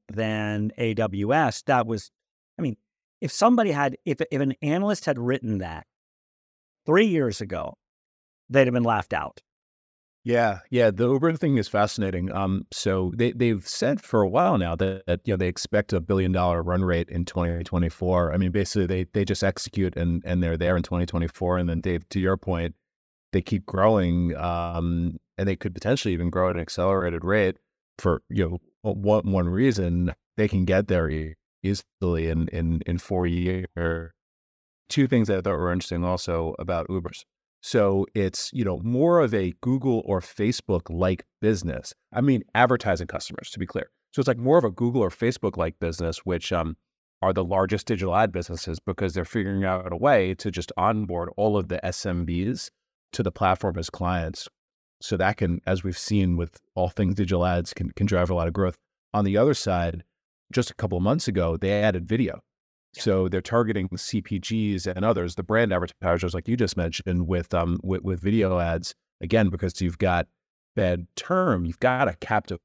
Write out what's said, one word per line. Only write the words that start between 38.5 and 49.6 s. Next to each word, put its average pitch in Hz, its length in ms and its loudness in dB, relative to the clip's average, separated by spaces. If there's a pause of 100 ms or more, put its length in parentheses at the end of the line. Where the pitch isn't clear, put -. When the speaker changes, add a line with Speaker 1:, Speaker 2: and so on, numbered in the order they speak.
Speaker 2:
you 123 100 -2
know, 95 180 -2
more 139 400 4
of 123 120 2
a 95 300 0
Google 123 420 0
or 95 160 0
Facebook-like 92 1040 -2 (160)
business. 87 540 -2 (180)
I - 80 -2
mean, 135 240 4 (100)
advertising 113 520 4
customers, - 440 -10
to - 80 -12
be 90 60 -4
clear. - 260 -6 (220)
So - 80 0
it's, 127 80 2
like, 123 80 2
more 131 220 4
of 151 60 6
a 110 60 0
Google 120 300 0
or 101 80 4
Facebook-like 90 720 -2
business, 82 460 -2
which, 87 260 -2
um, 82 240 -2 (460)
are 95 100 2
the 92 100 0
largest 95 440 0
digital 92 280 -2
ad 107 180 2
businesses 85 460 -6
because 92 360 -4
they're 90 100 -2
figuring 98 400 -2